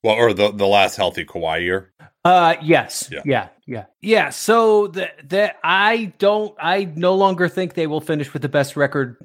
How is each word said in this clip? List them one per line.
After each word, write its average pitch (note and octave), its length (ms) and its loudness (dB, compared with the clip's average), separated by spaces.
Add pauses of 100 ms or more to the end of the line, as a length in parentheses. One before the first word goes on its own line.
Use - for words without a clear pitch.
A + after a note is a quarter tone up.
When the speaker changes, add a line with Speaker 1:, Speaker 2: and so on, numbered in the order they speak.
Speaker 1:
Well, A2 140 4
or A#2 160 4
the, G#2 180 2
the G2+ 160 0
last G2 300 4
healthy F2+ 280 -2
Kawhi E2 360 -4
year. F2+ 320 -4 (320)
Speaker 2:
Uh, F3 360 4
yes. D3+ 480 0
Speaker 1:
Yeah. - 140 -12
Speaker 2:
Yeah. A#2+ 240 -2 (180)
Yeah. A2+ 200 -12 (160)
Yeah. F#3+ 280 0
So G#3+ 580 2
the, F3 220 -8 (160)
the, F#3 280 -2 (100)
I G3+ 560 0
don't, G#3 400 0
I F3+ 360 -2
no F3+ 200 0
longer F#3+ 320 2
think E3 260 -6
they E3 140 -4
will D3+ 140 -4
finish D3 320 -6
with D3 80 -8
the C#3+ 80 -4
best C#3 260 -2
record C#3 500 -2